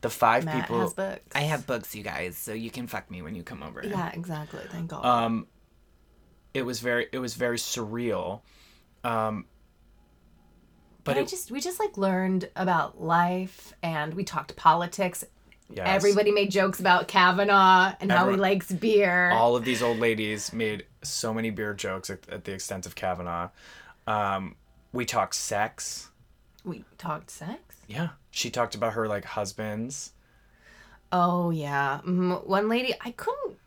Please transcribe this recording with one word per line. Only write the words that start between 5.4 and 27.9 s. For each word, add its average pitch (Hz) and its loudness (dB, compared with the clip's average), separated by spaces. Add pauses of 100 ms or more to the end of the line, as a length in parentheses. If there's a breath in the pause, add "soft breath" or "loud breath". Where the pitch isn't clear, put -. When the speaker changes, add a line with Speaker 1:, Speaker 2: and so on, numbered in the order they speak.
Speaker 1:
it 135 -2
was 120 -6
very, 120 0
it 131 -4
was 117 -6
very 120 0
surreal. 107 -4 (600 soft breath)
Um, 110 -2 (1600)
but - 0
Speaker 2:
But - 2
I - 2
Speaker 1:
it - -2
Speaker 2:
just, - -8
we 269 -4
just, 359 -6
like, 415 -2
learned 185 0
about 180 0
life, 175 0 (100)
and 156 -4
we 190 -4
talked - -8
politics. 175 2 (460)
Speaker 1:
Yes. - -4
Speaker 2:
Everybody 202 6
made 202 2
jokes 190 2
about 180 4
Kavanaugh 190 6
and 190 0
how 175 6
he 180 6
Speaker 1:
Everyone 190 4
Speaker 2:
likes 190 2
beer. 180 6
Speaker 1:
All 117 6
of 120 0
these 120 0
old 120 2
ladies 107 0
made 107 -2 (160)
so - -4
many 113 -2
beer 104 -4
jokes 95 -6
at, 95 -10
at 90 -10
the 98 -6
extent 95 -8
of 87 -14
Kavanaugh. 87 -4 (560 loud breath)
Um, 98 -2 (360)
we 123 -2
talked 104 0
sex. - -4 (540)
Speaker 2:
We 170 -10 (120)
talked 156 -10
sex? 220 -14 (100)
Speaker 1:
Yeah. 156 -4 (220)